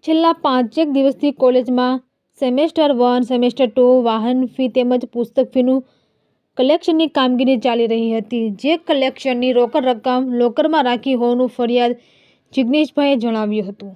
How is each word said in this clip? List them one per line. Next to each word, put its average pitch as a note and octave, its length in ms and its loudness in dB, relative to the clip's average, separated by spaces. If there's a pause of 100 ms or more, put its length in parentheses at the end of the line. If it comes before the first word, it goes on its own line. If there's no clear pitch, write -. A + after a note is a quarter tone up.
છેલ્લા E4 340 2
પાંચેક C4 520 0
દિવસથી C#4 440 0
કોલેજમાં B3+ 640 0 (400)
સેમેસ્ટર C#4+ 540 0
વન, B3 300 2
સેમેસ્ટર B3 440 0
ટુ, B3 180 2 (160)
વાહન A#3 460 0
ફી B3+ 220 -4
તેમજ B3 380 0
પુસ્તક A#3+ 420 -2
ફીનું C4 300 2 (800)
કલેક્શનની D#4+ 520 2
કામગીરી B3+ 480 0
ચાલી A#3 300 0
રહી A3+ 240 -2
હતી. A3+ 320 -4 (140)
જે D#4 220 0
કલેક્શનની C4 720 -2
રોકડ B3 360 0
રકમ B3+ 460 -2
લોકરમાં C4 520 0
રાખી B3 300 -2
હોવાનું A#3+ 340 0
ફરિયાદ A#3+ 480 -2 (540)
જિગ્નેશભાઈએ C#4 640 0
જણાવ્યું G#3+ 520 -4
હતું. G3+ 280 -16